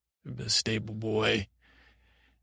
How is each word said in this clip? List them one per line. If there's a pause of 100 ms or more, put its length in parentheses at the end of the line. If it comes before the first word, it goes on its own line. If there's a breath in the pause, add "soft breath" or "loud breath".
(240)
the
stable
boy, (960 soft breath)